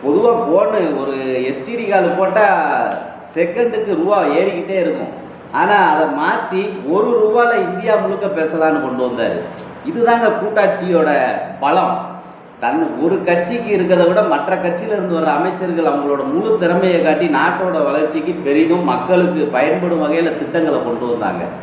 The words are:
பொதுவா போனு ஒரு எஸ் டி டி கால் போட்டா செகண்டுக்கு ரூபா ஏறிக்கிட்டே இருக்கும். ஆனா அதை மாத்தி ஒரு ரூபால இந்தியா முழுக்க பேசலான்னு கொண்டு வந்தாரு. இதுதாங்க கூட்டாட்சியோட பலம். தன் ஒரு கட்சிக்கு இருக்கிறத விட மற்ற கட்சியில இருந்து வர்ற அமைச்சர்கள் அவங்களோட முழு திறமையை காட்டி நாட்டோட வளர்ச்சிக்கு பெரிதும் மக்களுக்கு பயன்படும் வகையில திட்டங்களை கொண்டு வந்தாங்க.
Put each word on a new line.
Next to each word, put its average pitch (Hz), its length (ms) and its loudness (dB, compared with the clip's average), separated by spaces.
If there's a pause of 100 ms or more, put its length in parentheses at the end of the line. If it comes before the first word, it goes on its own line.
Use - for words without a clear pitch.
பொதுவா 202 240 4
போனு 185 680 2
ஒரு 135 440 -2
எஸ் - 220 -6
டி 233 100 -8
டி 233 100 -6
கால் 180 320 2
போட்டா 160 500 4 (640)
செகண்டுக்கு 202 600 0
ரூபா 185 280 2
ஏறிக்கிட்டே 175 480 0
இருக்கும். 170 380 -2 (440)
ஆனா 185 220 2
அதை 160 320 4
மாத்தி 185 840 -2
ஒரு 214 200 2
ரூபால 233 460 4
இந்தியா 185 400 0
முழுக்க 190 300 -2
பேசலான்னு 160 540 0
கொண்டு 127 260 -2
வந்தாரு. 110 360 -2 (460)
இதுதாங்க 233 440 2 (100)
கூட்டாட்சியோட 180 680 2 (500)
பலம். 156 460 0 (540)
தன் 294 420 -2
ஒரு 175 220 0
கட்சிக்கு 190 520 0
இருக்கிறத 180 320 4
விட 208 140 4
மற்ற 208 340 0
கட்சியில 180 360 -4
இருந்து 180 280 -2
வர்ற 156 160 0
அமைச்சர்கள் 175 480 -2
அவங்களோட 143 480 0
முழு 214 280 0
திறமையை 175 420 2
காட்டி 160 260 2
நாட்டோட 165 560 0
வளர்ச்சிக்கு 151 480 -2
பெரிதும் 165 520 2
மக்களுக்கு 156 600 0
பயன்படும் 156 580 0
வகையில 160 360 0
திட்டங்களை 151 460 -2
கொண்டு 120 220 -4
வந்தாங்க. 98 380 -2 (180)